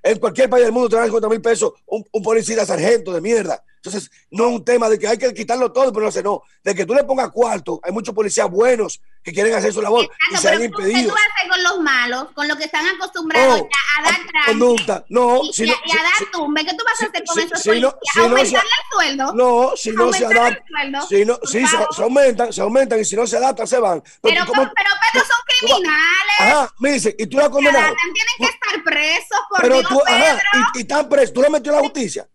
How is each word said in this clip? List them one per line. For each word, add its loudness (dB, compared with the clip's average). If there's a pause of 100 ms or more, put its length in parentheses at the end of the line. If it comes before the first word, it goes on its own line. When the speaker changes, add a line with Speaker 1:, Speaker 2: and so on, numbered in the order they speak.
Speaker 1:
En 0
cualquier 0
país 4
del 2
mundo 0
te 0
dan 2
cincuenta 0
mil -2
pesos, 0 (140)
un, -6
un -4
policía -2
sargento 0
de -2
mierda. -2 (140)
Entonces, -12 (200)
no 0
es 0
un -8
tema 2
de 2
que -4
hay 0
que -2
quitarlo -2
todo, 2
pero -2
no 0
sé, -6
no. -2 (220)
De -2
que -4
tú -2
le 4
pongas -2
cuarto, -2
hay -6
muchos -6
policías 0
buenos 0 (220)
que -14
quieren 0
hacer 0
su -4
labor 2
y -2
Speaker 2:
Exacto, -2
Speaker 1:
se 4
han 4
Speaker 2:
pero -2
¿qué -4
Speaker 1:
impedido. 2
Speaker 2:
tú -4
haces 0
con 0
los 0
malos, -2
con -4
los -2
que -6
están -2
acostumbrados 2
Speaker 1:
Oh, -8
Speaker 2:
ya -2
a -8
dar 2
Speaker 1:
a -6
Speaker 2:
tranque 0
Speaker 1:
conducta. 0
No, 2
Speaker 2:
y, -6
Speaker 1:
si -2
Speaker 2:
y 0
Speaker 1:
no, 2
Speaker 2:
a, -2
y -4
a 0
Speaker 1:
si, 2
Speaker 2:
dar 0
Speaker 1:
si, -2
Speaker 2:
tumbe? -4
¿Qué -6
tú -6
vas 0
a -4
Speaker 1:
si, -4
Speaker 2:
hacer -6
con -4
Speaker 1:
si, -2
Speaker 2:
esos -6
Speaker 1:
si 0
no, 2
Speaker 2:
policías? -18 (100)
Speaker 1:
si 2
no 6
se, 4
Speaker 2:
¿Aumentarle 0
el -2
sueldo? -2
Speaker 1:
no, 2
si -8
no -4
se 2
Speaker 2:
¿Aumentarle 2
Speaker 1:
adapta, 2
Speaker 2:
el -20
sueldo? -6
Speaker 1:
si 2
no, 0
Speaker 2:
Por -8
Speaker 1:
sí, -2
se, 2
Speaker 2:
favor. 0
Speaker 1:
se -4
aumentan, 2
se -6
aumentan, 0
y -2
si -4
no -2
se -2
adaptan, -2
se 0
van. 0 (200)
Porque 2
Speaker 2:
Pero, 0
Speaker 1:
¿cómo 0
Speaker 2:
pero, -4
pero 0 (240)
Speaker 1:
tú 2
Speaker 2:
son 2 (220)
Speaker 1:
tú -2
vas 4
Speaker 2:
criminales. 0
Speaker 1:
Ajá, 2
me 0
dice, -2
y -4
tú -4
la 4
has 4
condenado. 2
Speaker 2:
Adaptan, -2
tienen -2
Speaker 1:
Tú -4
Speaker 2:
que 0
estar -6
presos, -2 (100)
por 0
Speaker 1:
pero 4
Speaker 2:
Dios, 0
Speaker 1:
tú, 2
ajá, 2
Speaker 2:
Pedro. 2
Speaker 1:
y, -8
y -8
están -2
presos, 4
tú -2
lo 4
has 4
metido 0
a 4
la 2
justicia. -6